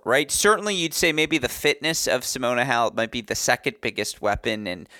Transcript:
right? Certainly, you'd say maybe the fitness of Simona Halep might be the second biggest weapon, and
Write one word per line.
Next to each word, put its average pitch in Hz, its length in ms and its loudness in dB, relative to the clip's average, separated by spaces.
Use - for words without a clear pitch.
right? 139 260 2
Certainly, 208 460 2
you'd 165 180 -2
say 160 180 2
maybe 156 260 2
the 127 100 0
fitness 151 580 -2
of 127 140 2
Simona 123 440 0
Halep 120 300 0
might 113 160 -2
be 120 100 -6
the 110 140 -6
second - 460 0
biggest - 420 -6
weapon, 107 460 -2
and 87 200 -8